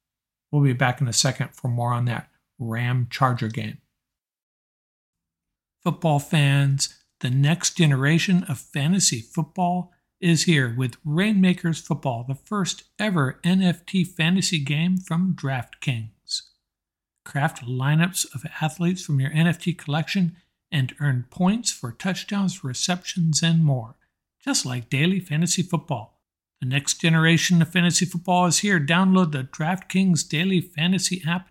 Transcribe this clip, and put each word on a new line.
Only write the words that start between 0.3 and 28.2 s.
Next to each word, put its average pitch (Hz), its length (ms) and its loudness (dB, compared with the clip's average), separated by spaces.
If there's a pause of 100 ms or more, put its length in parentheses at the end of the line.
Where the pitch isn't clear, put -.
We'll 147 120 2
be 135 100 4
back 123 280 0
in 131 80 0
a 113 40 -4
second - 420 -2
for - 140 -8
more 120 240 -2
on 123 140 -2
that - 240 -6 (280)
Ram 120 520 -2
Charger 120 380 0
game. 110 300 -8 (2000)
Football 165 360 0
fans, 139 760 2 (260)
the 123 100 -2
next 143 460 2
generation 160 680 4
of 131 140 -4
fantasy 170 600 0
football 180 720 -4 (280)
is 170 240 2
here 135 300 2
with 127 300 -4
Rainmakers 180 760 2
Football, 127 440 -4
the 131 100 -6
first 196 500 -4 (140)
ever 175 460 0
N 185 180 4
F 175 240 0
T 185 180 0
fantasy 175 540 0
game 151 380 0
from 180 380 -2
DraftKings. 123 1080 -6 (840)
Craft 143 400 -4
lineups 143 680 0
of 135 120 -12 (140)
athletes 175 440 -2
from 139 160 0
your 135 100 -2
N 156 160 2
F 170 140 0
T 170 140 -2
collection 165 600 -2 (360)
and 131 260 -2
earn 131 320 -2
points 202 400 0
for 120 220 -8
touchdowns, 190 720 -4
receptions, 165 800 -2
and 165 220 4
more, 127 320 0 (480)
just 269 220 -2
like 123 240 -8
daily 175 300 0
fantasy 170 420 -2
football. - 580 -6 (400)
The 131 60 -6
next 139 340 -2
generation 165 600 4
of 165 80 0
fantasy 175 340 2
football 180 420 0